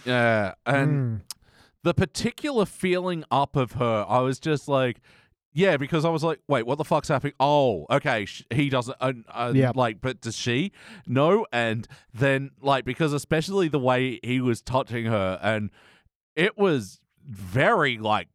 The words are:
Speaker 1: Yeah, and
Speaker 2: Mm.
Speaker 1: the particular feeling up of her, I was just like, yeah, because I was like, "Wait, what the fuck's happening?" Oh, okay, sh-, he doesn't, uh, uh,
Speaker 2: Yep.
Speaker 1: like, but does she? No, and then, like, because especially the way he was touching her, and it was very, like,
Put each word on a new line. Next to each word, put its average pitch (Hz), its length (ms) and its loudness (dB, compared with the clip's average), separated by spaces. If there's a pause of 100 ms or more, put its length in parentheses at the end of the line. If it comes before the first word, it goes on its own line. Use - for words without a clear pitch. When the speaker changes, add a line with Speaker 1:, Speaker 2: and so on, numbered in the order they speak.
Speaker 1:
Yeah, 117 480 2 (140)
and 139 240 2
Speaker 2:
Mm. 123 300 -2 (640)
Speaker 1:
the 170 120 2
particular 226 720 -2
feeling 180 640 -2
up 139 260 0
of 131 160 0
her, 113 340 0
I 113 140 2
was 131 180 -2
just 151 300 -4
like, 131 320 0 (540)
yeah, 170 240 4
because 147 260 -2
I 165 60 2
was 160 120 -2
like, 160 260 -2
"Wait, 123 180 0
what 131 100 -2
the 151 80 -4
fuck's 156 240 -2
happening?" 143 320 -2
Oh, 131 480 2
okay, 123 380 0
sh-, - 240 -16
he 139 180 0
doesn't, 127 320 -2
uh, 131 140 0 (160)
uh, 120 240 -4
Speaker 2:
Yep. 131 200 2
Speaker 1:
like, 117 280 -2
but 127 180 -6
does 113 160 -8
she? 139 340 -2 (360)
No, 160 440 4
and 117 380 -2 (240)
then, 139 380 0 (100)
like, 135 240 0
because 143 300 -2
especially 160 540 0
the 143 120 0
way 127 420 0
he 127 200 -2
was 120 180 0
touching 120 460 -4
her, 95 360 0
and 107 280 -2 (680)
it 180 220 -2
was 151 400 0 (260)
very, 127 720 0
like, 107 360 0